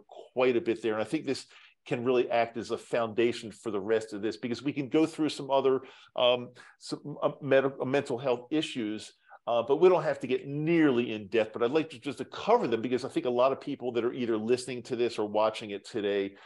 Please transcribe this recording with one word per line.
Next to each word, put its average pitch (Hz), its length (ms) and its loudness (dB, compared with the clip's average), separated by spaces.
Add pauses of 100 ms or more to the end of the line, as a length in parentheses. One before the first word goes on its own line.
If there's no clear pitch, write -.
(320)
quite - 240 4
a 110 60 2
bit 113 200 -2
there, 110 120 2
and 110 80 0
I 110 40 -2
think 151 200 -4
this 131 180 -4 (400)
can 123 180 -4
really 123 300 2
act 117 240 0
as 107 160 -6
a 110 40 -2
foundation 113 760 -2
for - 180 -8
the 101 80 -2
rest 110 340 0
of 104 80 -8
this, 104 160 -4
because 117 240 -6
we 147 120 -4
can 143 160 -6
go 156 180 4
through 156 220 -2
some 135 240 -6
other, 131 300 4 (340)
um, 123 320 2 (320)
some, 147 420 -10
uh, 147 80 2 (100)
med-, 135 240 6 (160)
uh, - 40 -4
mental 135 340 0
health 123 320 -2
issues, 117 600 -4 (340)
uh, 117 160 2
but 139 140 2
we 175 120 8
don't 175 140 6
have 147 160 -2
to - 80 -6
get 127 220 -2
nearly 147 640 2
in 107 160 -8
depth. 107 240 2
But 113 100 -4
I'd 120 80 2
like 151 200 0
to 123 100 -16
just 139 180 -8
to 131 60 -8
cover 214 420 2
them, 113 160 0
because 123 220 -2
I 131 40 -6
think 135 180 -4
a 127 40 0
lot 123 220 4
of 131 80 -4
people 127 320 -8
that 113 120 0
are 123 80 -2
either 120 240 -2
listening 123 480 -2
to 123 120 -6
this 117 200 0
or 107 120 -2
watching 107 420 -2
it 101 180 -10
today, 101 460 -2 (120)